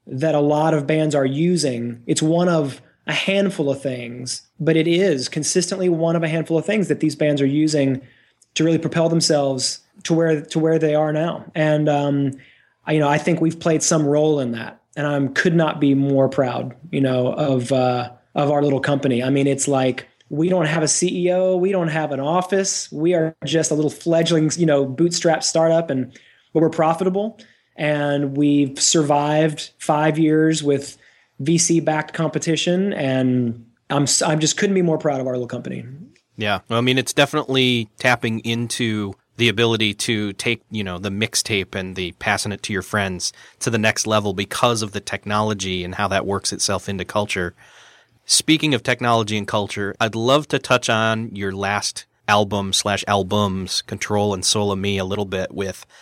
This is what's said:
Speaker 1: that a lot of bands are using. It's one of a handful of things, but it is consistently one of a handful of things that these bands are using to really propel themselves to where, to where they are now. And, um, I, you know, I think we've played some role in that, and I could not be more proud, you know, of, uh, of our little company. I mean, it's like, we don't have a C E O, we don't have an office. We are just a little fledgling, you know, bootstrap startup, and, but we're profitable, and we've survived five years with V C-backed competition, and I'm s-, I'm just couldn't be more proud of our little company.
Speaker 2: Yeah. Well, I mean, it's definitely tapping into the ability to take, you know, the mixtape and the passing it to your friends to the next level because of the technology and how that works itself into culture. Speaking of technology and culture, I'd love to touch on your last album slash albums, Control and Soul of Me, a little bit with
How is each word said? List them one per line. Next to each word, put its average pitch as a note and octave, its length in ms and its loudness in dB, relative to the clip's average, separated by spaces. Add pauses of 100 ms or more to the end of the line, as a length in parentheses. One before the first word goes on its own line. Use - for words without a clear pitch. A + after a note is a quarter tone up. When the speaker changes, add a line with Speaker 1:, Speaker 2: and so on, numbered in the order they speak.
Speaker 1:
that D3 260 -2
a D3 60 2
lot D3+ 340 2
of C#3+ 140 0
bands D#3 260 2
are C#3 120 2
using. C3+ 840 0
It's D#3 140 0
one E3 260 2
of D3+ 340 0 (260)
a D3+ 60 -4
handful F#3+ 560 0
of C3 120 -4
things, B2 600 -8 (160)
but D#3+ 180 2
it D#3+ 100 2
is E3+ 400 2
consistently F3+ 600 -2
one E3 260 2
of E3+ 60 2
a E3 60 -2
handful D#3+ 280 -2
of D#3 100 0
things G3+ 220 0
that D3 120 0
these D3+ 160 0
bands D3 260 2
are C#3 60 2
using C#3+ 520 2 (540)
to - 100 0
really E3 140 4
propel E3 320 0
themselves C#3+ 720 0 (240)
to E3+ 100 0
where, D#3+ 280 2
to D#3 180 -4
where D#3+ 180 4
they D#3 160 2
are D3+ 180 2
now. D#3+ 320 -4 (120)
And, D3+ 340 2
um, C#3+ 420 0 (540)
I, D#3 80 -2
you D#3 60 2
know, C#3+ 100 2
I D3+ 80 2
think E3+ 240 0
we've E3 180 0
played D#3+ 220 2
some D#3 240 2
role D3+ 340 2
in B2 120 -2
that, A2+ 280 -10 (160)
and D3 120 -4
I C#3+ 260 0
could E3+ 220 2
not D#3 240 2
be C#3 160 4
more C3+ 340 4
proud, B2 460 -2 (160)
you D3 100 0
know, B2+ 320 0
of, C3+ 380 0
uh, B2+ 400 0 (240)
of C#3+ 160 2
our C#3+ 100 2
little C#3 180 2
company. C3+ 440 0
I C3 80 2
mean, C#3 160 2
it's C#3 200 0
like, C3 400 0 (220)
we D#3 180 0
don't F3+ 200 2
have D#3+ 160 0
a D3+ 40 0
C F3+ 380 0
E F3 60 2
O, F#3 260 2
we F#3 140 2
don't F3+ 160 0
have D3+ 240 -2
an C3+ 80 -4
office. F3+ 720 -2
We D#3+ 240 0
are D#3+ 200 0 (100)
just D3+ 260 0
a - 20 0
little D3+ 160 2
fledgling, E3 680 2
you E3+ 100 2
know, C#3+ 180 4
bootstrap D#3+ 580 0
startup, E3 460 2
and, B2+ 260 -4 (380)
but D#3 80 4
we're D#3+ 80 4
profitable, F#3 720 0 (360)
and C#3+ 600 -2
we've C#3+ 420 2
survived D3+ 1000 2
five D3+ 400 0
years D#3 420 4
with C#3 380 -2 (400)
V D#3+ 180 2
C-backed D#3 560 0
competition, E3 800 0
and B2+ 720 0 (240)
I'm C#3+ 140 0
s-, - 180 0
I'm D#3 180 0
just D#3 180 0
couldn't G3 180 0
be F#3 80 2
more D#3+ 160 2
proud C#3+ 200 -2
of B2+ 60 -4
our B2+ 80 -4
little B2 140 -4
company. B2+ 360 -10 (540)
Speaker 2:
Yeah. G#2 220 0 (100)
Well, A2+ 80 0
I A#2 40 2
mean, B2+ 180 2
it's - 140 -4
definitely C3 840 2
tapping A#2 440 0
into A2+ 760 -4 (220)
the A#2+ 120 4
ability A2 460 0
to G#2 380 -2
take, A#2 360 -4
you G#2+ 140 -6
know, F#2 160 -8
the G2 100 -6
mixtape G2 640 -4
and F#2 220 -8
the F2+ 240 -6
passing G#2 320 -2
it G2 120 -10
to G#2+ 100 -6
your F#2 100 -2
friends F#2+ 500 -4 (280)
to A#2+ 100 -2
the A2+ 80 0
next G#2+ 260 0
level G#2 280 0
because A2 500 0
of G#2 80 -8
the G#2 80 -6
technology G2+ 840 -4
and F2+ 120 -8
how G2+ 140 -2
that F#2+ 180 0
works G2 260 -4
itself G2 340 -4
into F#2+ 160 -6
culture. F#2+ 520 -4 (720)
Speaking D#3 500 2
of A2 80 -4
technology A2+ 520 0
and G2+ 120 -4
culture, G2+ 520 -4
I'd A2+ 140 -2
love B2+ 360 0
to C#3 100 -2
touch B2 320 0
on A2 440 0
your G2 180 0
last G2 520 -4 (220)
album G#2 440 2
slash G2+ 360 -2
albums, G2 760 0
Control G#2 540 -2
and F#2 100 -6
Soul G#2 260 0
of G2 60 -2
Me, G2 220 -2
a F#2 60 -2
little G2+ 200 -4
bit F#2 260 -6
with F#2+ 360 -8 (140)